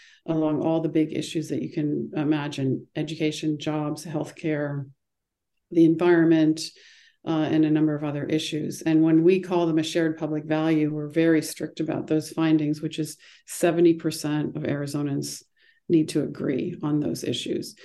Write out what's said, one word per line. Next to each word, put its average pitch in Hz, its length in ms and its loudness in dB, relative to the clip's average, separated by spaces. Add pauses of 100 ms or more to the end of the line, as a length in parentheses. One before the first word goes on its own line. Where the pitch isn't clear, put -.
(260)
along 156 360 0
all 160 200 0
the 156 80 -2
big 156 240 0
issues 156 360 -6
that 143 120 -4
you - 100 -8
can 147 440 -4
imagine: 147 800 -2
education, 151 640 -4
jobs, 151 480 -6
healthcare, 147 800 -4 (840)
the 165 140 6
environment, 165 760 6 (640)
uh, 156 260 0
and 156 140 4
a 151 60 4
number 151 240 2
of 147 80 -6
other 143 220 -4
issues. 151 560 -4
And 156 200 4
when 160 220 6
we 185 160 6
call 180 260 0
them 160 140 2
a 156 40 2
shared 160 340 0
public 151 280 -4
value, 156 480 2
we're 151 140 -6
very 165 340 4
strict - 380 -8
about 156 280 -4
those 156 240 -2
findings, 156 500 2
which 156 180 -8
is 151 180 -6 (300)
seventy 170 460 4
percent 151 640 -4
of 151 60 -6
Arizonans 143 800 -4 (500)
need 160 180 2
to 156 120 -2
agree - 600 -4
on 147 160 0
those - 240 -4
issues. - 600 -6